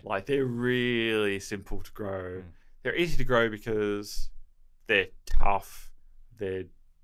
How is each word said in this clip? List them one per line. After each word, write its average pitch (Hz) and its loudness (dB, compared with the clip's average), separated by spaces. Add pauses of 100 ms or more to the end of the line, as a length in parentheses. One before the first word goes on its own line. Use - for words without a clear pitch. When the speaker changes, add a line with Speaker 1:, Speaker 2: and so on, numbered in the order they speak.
Speaker 1:
Like, 98 -6
they're 139 -2
really 117 -2
simple 101 -8
to - -14
grow. 92 -10
Speaker 2:
Mm. - -18 (400)
Speaker 1:
They're 123 -2
easy 165 2
to 135 6
grow 117 2
because 104 -2 (560)
they're 98 2 (180)
tough, - 4 (480)
they're 95 -6 (380)